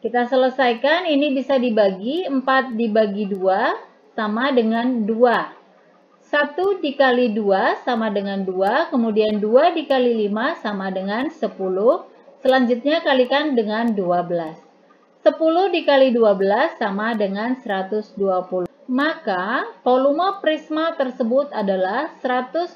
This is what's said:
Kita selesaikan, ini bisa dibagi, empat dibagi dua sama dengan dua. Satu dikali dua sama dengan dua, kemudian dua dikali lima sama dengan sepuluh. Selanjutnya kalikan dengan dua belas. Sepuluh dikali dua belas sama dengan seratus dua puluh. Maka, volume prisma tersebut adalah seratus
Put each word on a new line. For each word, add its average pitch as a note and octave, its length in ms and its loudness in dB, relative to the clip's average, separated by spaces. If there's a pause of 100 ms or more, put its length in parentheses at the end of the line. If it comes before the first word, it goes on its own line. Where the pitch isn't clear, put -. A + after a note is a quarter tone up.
Kita A#3+ 240 -2
selesaikan, B3+ 800 0
ini D4 320 0
bisa C4+ 240 0
dibagi, A3 640 0
empat C4 480 0
dibagi G#3+ 560 0
dua G3 480 0 (380)
sama A3+ 360 -2
dengan A#3 560 0
dua. A3+ 480 2 (760)
Satu D#4 480 0
dikali B3+ 560 2
dua G#3+ 480 0
sama A3 320 -2
dengan G3 320 -4
dua, G3 440 0
kemudian G#3+ 520 0
dua C4+ 320 4
dikali C4 400 0 (120)
lima A3+ 360 -2
sama F#3+ 320 -6
dengan G3+ 400 -4
sepuluh. G3 720 -2 (360)
Selanjutnya C4 600 2
kalikan C4+ 560 2
dengan A3 320 0
dua F3+ 320 0
belas. E3+ 320 -4 (720)
Sepuluh D#4+ 480 2
dikali C4+ 400 4
dua G#3+ 240 4
belas G#3+ 400 0
sama G#3+ 400 -4
dengan G#3 400 -2
seratus G3+ 560 -6
dua F#3 320 -2
puluh. F3+ 240 -4 (200)
Maka, C4+ 800 -2 (160)
volume C#4+ 560 2
prisma D#4 560 -2
tersebut B3+ 560 -2
adalah G3 640 -2
seratus B3+ 580 -4